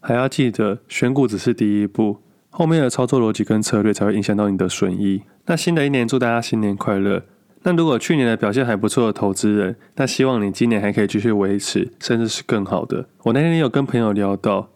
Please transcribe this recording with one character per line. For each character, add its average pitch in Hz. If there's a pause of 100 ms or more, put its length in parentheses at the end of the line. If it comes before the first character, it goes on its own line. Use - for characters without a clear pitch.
还 -
要 127
记 131
得 101 (100)
选 -
股 135
只 110
是 117
第 104
一 104
步， 104 (320)
后 165
面 160
的 131
操 127
作 127
逻 110
辑 107
跟 107
策 104
略 107
才 101
会 101
影 104
响 104
到 104
你 98
的 95
损 92
益。 98 (240)
那 170
新 170
的 151
一 143
年 127
祝 127
大 120
家 117
新 117
年 104
快 101
乐。 98 (380)
那 185
如 165
果 131
去 -
年 135
的 113
表 107
现 127
还 120
不 104
错 117
的 107
投 98
资 104
人， 98 (220)
那 135
希 131
望 131
你 101
今 117
年 107
还 101
可 107
以 98
继 104
续 113
维 101
持， -
甚 -
至 113
是 -
更 104
好 95
的。 - (140)
我 113
那 135
天 165
也 165
有 151
跟 139
朋 127
友 110
聊 101
到 101